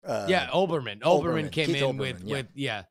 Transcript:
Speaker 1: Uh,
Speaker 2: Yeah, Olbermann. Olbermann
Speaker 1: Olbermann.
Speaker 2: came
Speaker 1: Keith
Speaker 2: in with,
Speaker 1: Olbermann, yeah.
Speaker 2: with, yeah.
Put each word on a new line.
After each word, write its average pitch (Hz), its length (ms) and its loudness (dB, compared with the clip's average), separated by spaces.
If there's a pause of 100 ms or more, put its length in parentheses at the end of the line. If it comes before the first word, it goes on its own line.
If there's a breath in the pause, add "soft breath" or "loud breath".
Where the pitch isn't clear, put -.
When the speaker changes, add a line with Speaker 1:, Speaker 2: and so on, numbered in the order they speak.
Speaker 1:
Uh, 190 240 -2
Speaker 2:
Yeah, 175 200 2
Olbermann. 135 540 0
Olbermann 165 480 4
Speaker 1:
Olbermann. - 20 -14
Speaker 2:
came 151 160 0
Speaker 1:
Keith 139 160 2
Speaker 2:
in 135 140 0
with, 127 260 -6
Speaker 1:
Olbermann, 95 60 -10
yeah. 143 80 -2
Speaker 2:
with, 127 180 -6
yeah. 117 360 -4